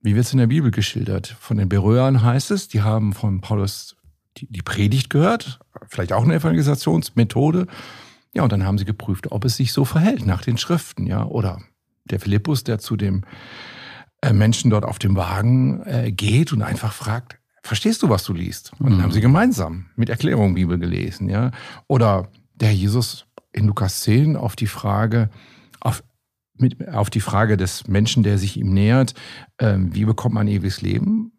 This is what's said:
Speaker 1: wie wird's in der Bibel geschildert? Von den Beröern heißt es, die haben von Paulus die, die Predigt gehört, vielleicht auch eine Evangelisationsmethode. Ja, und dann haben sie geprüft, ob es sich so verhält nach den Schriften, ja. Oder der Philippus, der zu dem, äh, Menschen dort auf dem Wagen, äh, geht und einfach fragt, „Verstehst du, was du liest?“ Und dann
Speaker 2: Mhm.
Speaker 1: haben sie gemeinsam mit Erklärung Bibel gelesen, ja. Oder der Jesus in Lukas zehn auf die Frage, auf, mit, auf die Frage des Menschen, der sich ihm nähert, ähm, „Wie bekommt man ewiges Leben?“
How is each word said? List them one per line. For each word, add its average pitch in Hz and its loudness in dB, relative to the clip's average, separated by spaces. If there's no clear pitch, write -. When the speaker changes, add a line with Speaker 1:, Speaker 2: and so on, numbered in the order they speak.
Speaker 1:
wie 104 2
wird's 120 2
in 135 4
der 117 6
Bibel 135 2
geschildert? 101 -4
Von - -4
den 98 0
Beröern 113 4
heißt 120 2
es, 202 -4
die 107 0
haben 107 0
von 98 -2
Paulus 101 -4
die, - -16
die 90 -10
Predigt 104 0
gehört, 180 0
vielleicht 90 -6
auch 104 2
eine 160 4
Evangelisationsmethode. 156 0
Ja, 208 0
und 117 2
dann 98 0
haben 98 0
sie 98 -2
geprüft, 101 -6
ob 101 -6
es 123 0
sich 127 -2
so 139 2
verhält 156 0
nach 95 0
den 117 -2
Schriften, - -4
ja. 104 -2
Oder 95 -4
der - -4
Philippus, 104 -2
der 110 -2
zu - -6
dem, 98 -2
äh, 127 2
Menschen 110 4
dort 107 2
auf - -6
dem 98 0
Wagen, 120 0
äh, 120 -2
geht 104 2
und 113 0
einfach - -4
fragt, - -8
„Verstehst - -2
du, 185 4
was 101 2
du - -6
liest?“ 87 -8
Und 139 2
dann 95 6
Speaker 2:
Mhm. 90 4
Speaker 1:
haben 85 2
sie 104 2
gemeinsam 113 2
mit 117 0
Erklärung 113 2
Bibel 90 0
gelesen, 90 -4
ja. 110 0
Oder 104 2
der 107 2
Jesus 101 -2
in 104 0
Lukas 98 -2
zehn 143 4
auf 104 -4
die 117 -4
Frage, 107 0
auf, - -4
mit, 123 0
auf 107 -2
die 110 -2
Frage 107 2
des 92 -4
Menschen, 107 2
der 101 2
sich 98 -2
ihm 95 -2
nähert, 110 4
ähm, 95 0
„Wie 101 0
bekommt 113 0
man 104 0
ewiges 98 -2
Leben?“ 208 -2